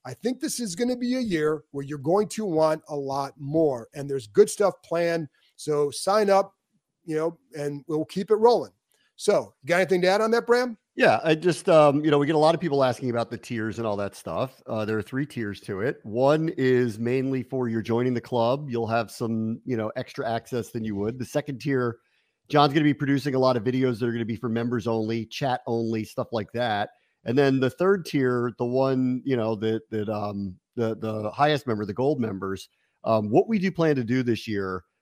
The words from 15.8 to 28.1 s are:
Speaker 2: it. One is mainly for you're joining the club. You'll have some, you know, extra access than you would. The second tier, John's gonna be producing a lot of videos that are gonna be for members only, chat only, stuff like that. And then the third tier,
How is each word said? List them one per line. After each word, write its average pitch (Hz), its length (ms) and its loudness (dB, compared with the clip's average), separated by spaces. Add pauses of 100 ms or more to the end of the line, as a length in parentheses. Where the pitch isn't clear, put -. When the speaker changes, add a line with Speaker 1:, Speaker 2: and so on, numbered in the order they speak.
Speaker 2:
it. 131 220 -4
One 143 540 2
is 123 420 2
mainly 127 460 -2
for 127 240 -4
you're 113 120 -2
joining 120 320 0
the 120 80 -2
club. 127 480 0
You'll 117 200 -4
have 113 240 -2
some, 113 520 -4
you 127 120 -4
know, 107 180 -4
extra 127 340 -8
access 113 420 -6
than 113 140 -8
you 107 120 -6
would. 110 220 -4
The 120 60 -8
second 143 360 -6
tier, 127 380 -2 (500)
John's 147 240 6
gonna 151 120 4
be 147 100 4
producing 139 420 -2
a - 20 2
lot 127 180 4
of 110 60 -4
videos 127 380 0
that 123 80 -2
are 117 40 -2
gonna 117 120 -4
be 107 120 -6
for 123 120 -6
members 117 400 -2
only, 113 380 -2
chat 127 420 -4
only, 113 360 -2
stuff - 280 -8
like 110 200 -4
that. 113 380 -2 (340)
And 120 140 0
then 135 220 4
the 127 100 2
third 190 360 0
tier, 123 520 0